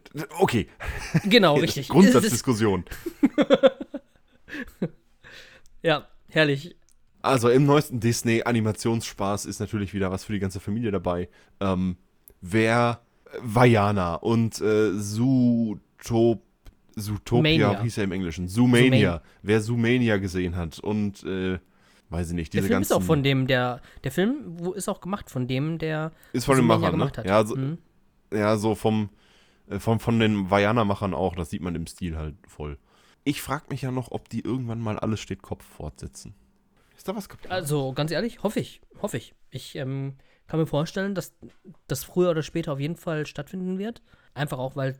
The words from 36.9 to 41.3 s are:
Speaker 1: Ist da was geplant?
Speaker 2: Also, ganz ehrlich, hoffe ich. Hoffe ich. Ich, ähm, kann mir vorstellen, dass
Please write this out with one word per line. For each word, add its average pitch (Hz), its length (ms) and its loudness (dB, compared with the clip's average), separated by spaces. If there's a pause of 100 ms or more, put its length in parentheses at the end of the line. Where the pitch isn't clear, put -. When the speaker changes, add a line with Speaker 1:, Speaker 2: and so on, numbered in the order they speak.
Speaker 1:
Ist - 120 -14
da 190 80 -8
was 202 140 -12
geplant? - 240 -16
Speaker 2:
Also, 143 400 -4
ganz 147 180 -4
ehrlich, 185 320 -4
hoffe 202 160 -2
ich. - 220 -10 (200)
Hoffe 202 160 -6
ich. - 160 -12 (160)
Ich, - 260 -16
ähm, 135 380 -6 (320)
kann 160 140 -4
mir 160 80 0
vorstellen, 196 480 -4
dass - 180 -8 (540)